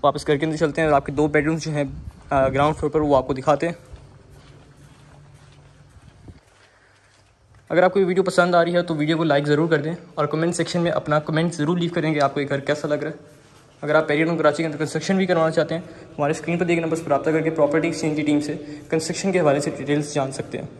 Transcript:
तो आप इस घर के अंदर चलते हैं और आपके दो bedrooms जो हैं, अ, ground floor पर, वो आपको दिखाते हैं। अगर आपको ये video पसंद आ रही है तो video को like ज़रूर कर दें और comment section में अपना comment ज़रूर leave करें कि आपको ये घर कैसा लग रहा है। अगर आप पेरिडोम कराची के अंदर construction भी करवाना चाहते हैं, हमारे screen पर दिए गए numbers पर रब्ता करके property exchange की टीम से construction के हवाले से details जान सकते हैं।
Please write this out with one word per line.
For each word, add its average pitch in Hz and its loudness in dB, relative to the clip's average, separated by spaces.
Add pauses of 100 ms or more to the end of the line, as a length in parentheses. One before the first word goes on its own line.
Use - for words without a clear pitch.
तो 147 4
आप 143 0
इस 143 -8
घर 156 4
के 160 0
अंदर 160 -2
चलते 160 0
हैं 156 2
और 147 4
आपके 143 0
दो 147 2
bedrooms 151 0
जो 160 -4
हैं, 147 -2 (480)
अ, 135 4
ground 143 2
floor 151 -2
पर, 156 0
वो 147 2
आपको 131 2
दिखाते 147 0
हैं। 170 -4 (4000)
अगर 170 4
आपको 185 2
ये 190 6
video 185 0
पसंद 175 2
आ 170 6
रही 170 0
है 175 2
तो 170 -2
video 151 0
को 165 0
like 147 2
ज़रूर 147 2
कर 156 2
दें 156 -4 (240)
और 147 0
comment 160 -2
section 170 -2
में 170 0
अपना 151 0
comment 160 -2
ज़रूर 165 0
leave 170 -2
करें 160 -2
कि 151 0
आपको 139 0
ये 139 -2
घर 139 -4
कैसा 147 -4
लग 147 -2
रहा 156 -8
है। - -18 (500)
अगर 151 2
आप 156 4
पेरिडोम 160 2
कराची 151 2
के 165 -2
अंदर 151 -6
construction 156 -2
भी 190 2
करवाना 165 2
चाहते 160 0
हैं, 180 -8 (320)
हमारे 147 0
screen 170 -4
पर 185 2
दिए 170 2
गए 165 -2
numbers 160 -2
पर - -4
रब्ता 139 2
करके 160 2
property 160 2
exchange 156 -2
की 151 -2
टीम 147 2
से 147 -6 (360)
construction 180 -2
के 180 2
हवाले 147 4
से 151 -2
details 147 -2
जान 135 -2
सकते - -10
हैं। - -10 (120)